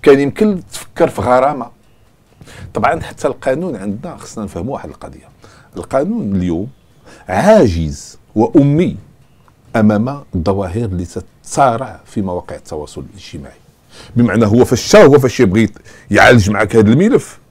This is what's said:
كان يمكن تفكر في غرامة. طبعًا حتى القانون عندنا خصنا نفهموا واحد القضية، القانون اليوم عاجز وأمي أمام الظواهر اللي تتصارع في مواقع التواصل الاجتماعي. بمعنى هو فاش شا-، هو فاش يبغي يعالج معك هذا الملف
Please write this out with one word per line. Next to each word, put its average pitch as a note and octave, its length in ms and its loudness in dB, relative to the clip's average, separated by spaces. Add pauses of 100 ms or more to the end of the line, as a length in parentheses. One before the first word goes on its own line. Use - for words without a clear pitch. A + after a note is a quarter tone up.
كان C#3 180 6
يمكن F3+ 420 -2 (100)
تفكر - 360 -4
في B2 140 -8
غرامة. B2+ 480 0 (1040)
طبعًا C#3 280 -2
حتى - 260 -8
القانون C#3 480 -4
عندنا G#2+ 420 -10
خصنا - 260 -14
نفهموا G2+ 300 -10
واحد - 160 -12
القضية، - 400 -20 (480)
القانون C#3 580 -4
اليوم F2+ 320 -4 (640)
عاجز G2 880 0 (180)
وأمي C#3+ 600 0 (800)
أمام A2+ 480 0 (120)
الظواهر F#2+ 500 -4
اللي F2+ 200 -8
تتصارع - 1000 -6
في - 160 -8
مواقع F2 340 -8
التواصل D2 560 -14
الاجتماعي. D2 460 -20 (580)
بمعنى A2+ 300 2
هو A2+ 200 4
فاش - 300 0
شا-، G#3+ 40 10
هو D3 200 8
فاش C3 200 -2
يبغي G#2+ 300 2 (420)
يعالج G#2 380 4
معك G#2+ 260 -2
هذا G#2+ 140 4
الملف F#3+ 500 0 (120)